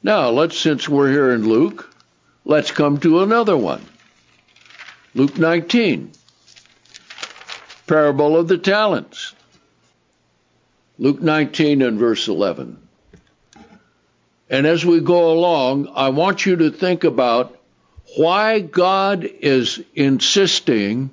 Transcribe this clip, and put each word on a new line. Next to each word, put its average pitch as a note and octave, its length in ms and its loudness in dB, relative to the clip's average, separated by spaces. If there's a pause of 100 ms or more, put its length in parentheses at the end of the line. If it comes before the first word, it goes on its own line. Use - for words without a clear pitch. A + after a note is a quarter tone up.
Now, F#3+ 260 2
let's, D3+ 260 0
since D3+ 320 -2
we're C#3 220 2
here C3+ 220 2
in A2 160 0
Luke, C3 400 0 (560)
let's D3 280 0
come D3 260 0
to E3 240 2
another G#3+ 340 0
one. F2+ 240 -4 (1300)
Luke C#3 240 0
nineteen, E3+ 720 0 (1800)
parable D3+ 500 2
of E3+ 120 0
the F3+ 100 2
talents. G3 760 -2 (1700)
Luke C3+ 240 -2
nineteen D3+ 600 0
and A2 180 0
verse A#2 260 0
eleven. D#2+ 520 -4 (1700)
And C#3 160 0
as E3 180 0
we E3+ 140 4
go E3+ 320 2
along, C#3+ 640 0
I C3+ 140 0
want F3 360 -2
you F#3 120 2
to D#3+ 160 2
think F3+ 320 -2
about B2+ 520 0 (600)
why G#3 420 0
God F#3+ 640 0
is C3 580 -2 (140)
insisting C3+ 1200 0